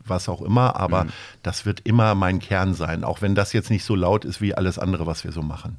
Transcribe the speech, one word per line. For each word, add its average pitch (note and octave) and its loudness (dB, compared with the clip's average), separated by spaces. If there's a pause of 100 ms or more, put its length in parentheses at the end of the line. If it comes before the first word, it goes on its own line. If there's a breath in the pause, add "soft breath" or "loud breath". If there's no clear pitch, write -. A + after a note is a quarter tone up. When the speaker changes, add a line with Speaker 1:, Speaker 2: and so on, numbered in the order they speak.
Speaker 1:
was F#2 -4
auch F2 -6
immer. B2 2
Aber F#2 0
Speaker 2:
Mhm. D#2+ -4 (360 loud breath)
Speaker 1:
das - -6
wird G2+ -2
immer A2 4
mein F#2 2
Kern F#2+ 0
sein, E2 -4
auch - -4
wenn G2+ 2
das G2+ 2
jetzt G#2+ 0
nicht G2+ 2
so A2 0
laut F#2 2
ist - -8
wie G2+ 0
alles F#2 0
andere, E2+ -2
was E2 -4
wir E2+ -8
so D#2 -6
machen. D#2+ -8